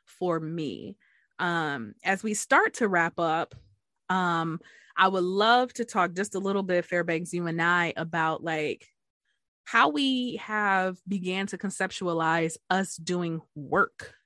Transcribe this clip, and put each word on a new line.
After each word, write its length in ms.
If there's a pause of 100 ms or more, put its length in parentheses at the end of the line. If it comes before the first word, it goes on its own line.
for 340
me. 560 (440)
Um, 560 (100)
as 180
we 120
start 400
to 120
wrap 320
up, 340 (540)
um, 540 (340)
I 140
would 140
love 500
to 100
talk 300
just 220
a 40
little 240
bit, 220
Fairbanks, 480
you 140
and 140
I, 360
about, 460
like, 440 (800)
how 240
we 480
have 680
began 420
to 100
conceptualize 960 (140)
us 260
doing 460 (140)
work 580 (120)